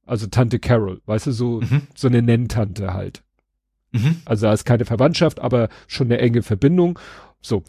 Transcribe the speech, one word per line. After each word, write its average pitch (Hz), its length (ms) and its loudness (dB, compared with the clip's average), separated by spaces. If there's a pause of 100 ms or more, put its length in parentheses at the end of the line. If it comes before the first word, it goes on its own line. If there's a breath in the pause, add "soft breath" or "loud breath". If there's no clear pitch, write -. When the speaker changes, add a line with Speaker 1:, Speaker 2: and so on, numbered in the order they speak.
Speaker 1:
also 110 220 -6
Tante 120 320 0
Carol, 104 460 0
weißt 107 220 -4
du, 143 40 -2
so, 117 300 -4
Speaker 2:
Mhm. 139 200 0 (140)
Speaker 1:
so 131 120 0
eine 120 140 4
Nenntante 110 720 0
halt. 95 300 -10 (680)
Speaker 2:
Mhm. 139 340 0
Speaker 1:
Also 110 220 0
da 107 60 4
ist - 120 -2
keine 120 200 2
Verwandtschaft, 143 540 0
aber 117 300 0 (180 loud breath)
schon 127 200 -4
eine 117 120 2
enge 117 220 2
Verbindung. 170 560 2 (440 loud breath)
So. - 280 -4